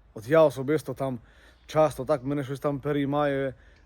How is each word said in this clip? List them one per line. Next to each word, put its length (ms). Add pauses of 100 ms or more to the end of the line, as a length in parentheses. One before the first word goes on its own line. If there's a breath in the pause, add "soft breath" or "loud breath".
(140)
От 140
я 140
особисто 520
там 240 (480 soft breath)
часто, 380
так, 200
мене 200
щось 160
там 200
переймає, 720 (320 soft breath)